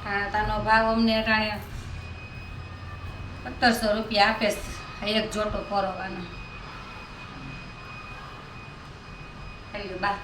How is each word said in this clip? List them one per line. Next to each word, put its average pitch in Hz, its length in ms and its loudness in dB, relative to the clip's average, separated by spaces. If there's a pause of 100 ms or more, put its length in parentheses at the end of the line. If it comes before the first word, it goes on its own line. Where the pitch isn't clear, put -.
ટાણા 202 260 0
તાનો 214 340 2
ભાવ 220 220 8
અમને 226 300 6
અટાણે 214 440 2 (1800)
સત્તરસો 226 500 6
રૂપિયા 214 360 6
આપે 220 160 2
છે 202 160 2 (400)
આ 208 40 -2
એક 214 260 4
જોટો 208 260 0
પોરવવાનો. 190 640 0 (3500)
હાલ્યો 196 260 -4
બા. 202 240 2